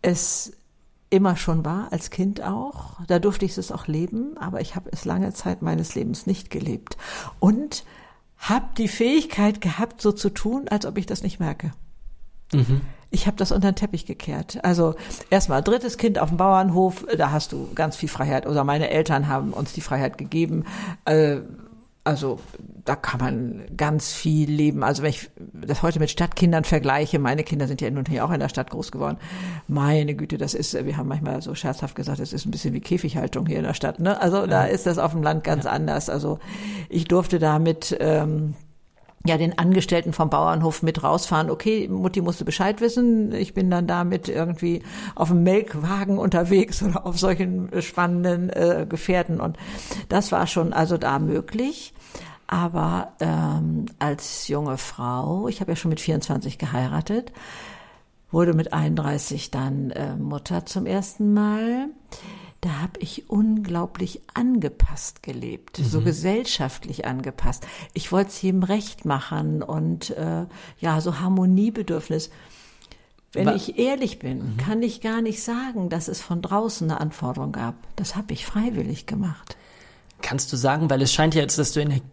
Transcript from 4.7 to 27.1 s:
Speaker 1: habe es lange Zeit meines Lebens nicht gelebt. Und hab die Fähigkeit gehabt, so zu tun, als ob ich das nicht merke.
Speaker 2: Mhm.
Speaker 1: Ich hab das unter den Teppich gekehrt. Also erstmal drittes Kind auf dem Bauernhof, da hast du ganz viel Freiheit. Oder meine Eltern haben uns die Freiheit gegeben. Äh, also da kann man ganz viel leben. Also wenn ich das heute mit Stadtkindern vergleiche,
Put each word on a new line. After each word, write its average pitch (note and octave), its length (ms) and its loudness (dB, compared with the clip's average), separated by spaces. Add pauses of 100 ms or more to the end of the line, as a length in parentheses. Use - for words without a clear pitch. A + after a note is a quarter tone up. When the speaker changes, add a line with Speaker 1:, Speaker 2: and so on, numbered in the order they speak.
Speaker 1:
habe F3+ 160 -10
es - 120 -8
lange F#3 300 -2
Zeit F3+ 260 -4
meines E3 340 -2
Lebens - 320 -4
nicht F#3 240 -2
gelebt. - 460 -6 (440)
Und A#3 440 4 (540)
hab - 380 0
die A3+ 120 2
Fähigkeit A3+ 720 4
gehabt, F#3 400 -2
so G#3 120 6
zu G#3 180 0
tun, B3 400 -2
als G#3 160 0
ob G3+ 100 -4
ich F#3+ 100 -2
das F#3+ 160 -4
nicht - 180 -4
merke. D#3 320 -2 (800)
Speaker 2:
Mhm. C3+ 280 4 (300)
Speaker 1:
Ich - 160 2
hab G#3 100 2
das F#3+ 140 0
unter G3 220 6
den G3 40 0
Teppich F#3+ 300 -2
gekehrt. - 580 -8
Also E3+ 300 4 (360)
erstmal D#3+ 320 4
drittes G#3+ 360 0
Kind A3 220 2
auf D#3 80 2
dem E3+ 100 2
Bauernhof, F#3 680 4 (140)
da C#3+ 140 2
hast D3+ 200 0
du C#3 220 -6
ganz D#3 220 -2
viel D#3 120 -4
Freiheit. C#3 380 -2
Oder D3 160 2
meine C#3+ 260 2
Eltern D#3 400 2
haben C3+ 240 -2
uns - 200 -4
die - 80 -8
Freiheit C3+ 360 -2
gegeben. D#3+ 480 0 (420)
Äh, D3+ 320 6 (640)
also C#3 360 0 (460)
da C3+ 120 0
kann - 240 -4
man B2+ 420 -2 (140)
ganz D3+ 360 0
viel D3+ 380 2
leben. D3 320 4
Also C3+ 200 2
wenn D3+ 80 2
ich - 260 -6
das - 460 -4
heute E3 160 2
mit D3+ 100 2
Stadtkindern E3+ 560 4
vergleiche, D3 540 2